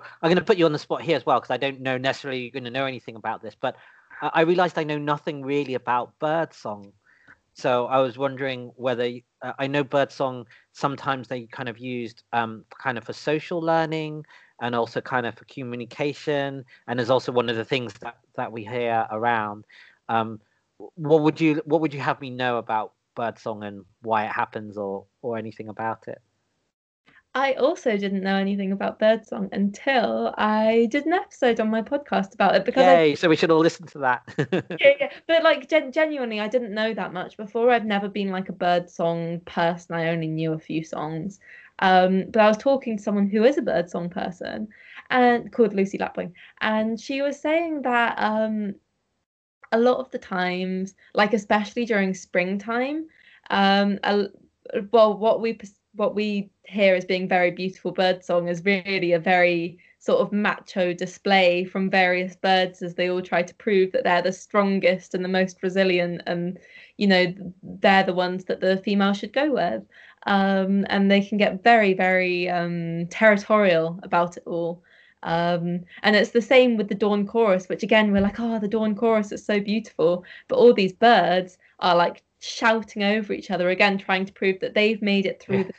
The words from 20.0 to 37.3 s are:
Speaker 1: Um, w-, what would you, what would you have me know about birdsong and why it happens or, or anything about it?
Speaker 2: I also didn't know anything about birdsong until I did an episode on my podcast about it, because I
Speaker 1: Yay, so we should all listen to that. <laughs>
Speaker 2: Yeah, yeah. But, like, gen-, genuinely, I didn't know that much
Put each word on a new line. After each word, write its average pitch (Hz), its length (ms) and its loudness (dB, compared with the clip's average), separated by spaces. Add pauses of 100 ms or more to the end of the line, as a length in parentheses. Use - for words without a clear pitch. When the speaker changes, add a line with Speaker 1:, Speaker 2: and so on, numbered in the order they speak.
Speaker 1:
Um, 113 280 -2 (400)
w-, 101 180 -18
what 151 260 2
would 151 180 0
you, 156 240 2
what 156 160 0
would 151 140 -4
you 139 60 -10
have 139 200 -4
me 135 80 -12
know 123 300 -4
about 110 340 -6 (240)
birdsong 110 480 -8
and 101 220 -14 (160)
why 110 240 -2
it 98 60 -8
happens 107 440 -8
or, 98 300 -8 (160)
or 117 160 -6
anything 110 320 -12
about 113 380 -8
it? - 120 -14 (1160)
Speaker 2:
I 269 180 0
also 254 420 0
didn't 196 260 -2
know 196 140 0
anything 196 340 -2
about 196 300 -4
birdsong 220 500 0
until 226 880 0
I 220 540 2
did 285 120 -2
an 320 100 0
episode 269 440 0
on 220 100 0
my 220 140 0
podcast 196 500 -4
about 185 220 2
it, 190 100 2
because - 220 4
I 180 80 10
Speaker 1:
Yay, 156 220 6
so 180 120 2
we 160 60 8
should 160 160 2
all 160 80 6
listen 160 300 0
to - 100 -18
that. 127 240 0 (160)
<laughs> 160 420 -4
Speaker 2:
Yeah, 277 200 6
yeah. 277 120 -4 (140)
But, 330 160 2
like, 302 260 2
gen-, 294 220 0
genuinely, 277 480 -2
I 214 80 -2
didn't 214 260 -2
know 220 220 -2
that 185 180 -6
much 180 240 -10